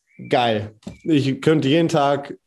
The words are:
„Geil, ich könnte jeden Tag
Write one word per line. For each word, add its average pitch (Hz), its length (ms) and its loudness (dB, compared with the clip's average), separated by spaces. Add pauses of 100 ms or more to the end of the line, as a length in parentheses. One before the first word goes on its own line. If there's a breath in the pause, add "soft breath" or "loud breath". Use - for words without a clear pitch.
(280)
„Geil, 113 460 0 (300)
ich 135 360 0
könnte 156 280 2
jeden 165 200 2
Tag 143 460 0 (120)